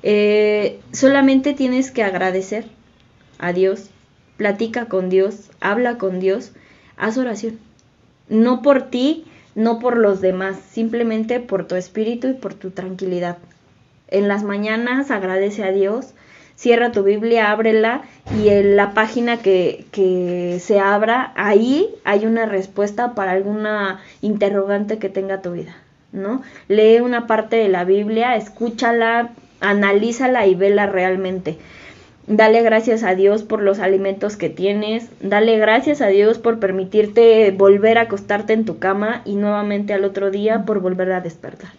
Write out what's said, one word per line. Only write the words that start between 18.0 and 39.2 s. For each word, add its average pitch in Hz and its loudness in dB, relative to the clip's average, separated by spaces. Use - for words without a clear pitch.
y 208 4
en 202 4
la 202 2
página 233 0
que, 185 0
que 180 -2
se 202 0
abra, 214 0
ahí 233 2
hay 208 0
una 226 0
respuesta 208 -4
para 190 -4
alguna 202 -4
interrogante 202 -2
que 196 -6
tenga 196 -8
tu 175 -8
vida, 170 -12
¿no? 208 -6
Lee 220 6
una 240 -2
parte 220 0
de 214 2
la 180 0
Biblia, 220 0
escúchala, 233 -2
analízala 214 2
y 185 4
vela 202 2
realmente. 185 -4
Dale 220 4
gracias 226 2
a 185 0
Dios 202 2
por 214 -4
los 196 2
alimentos 196 -2
que 170 -4
tienes, 208 -4
dale 214 2
gracias 269 2
a 226 2
Dios 208 4
por 226 0
permitirte 208 4
volver 196 6
a 233 4
acostarte 208 -2
en 220 0
tu 196 -6
cama 208 -2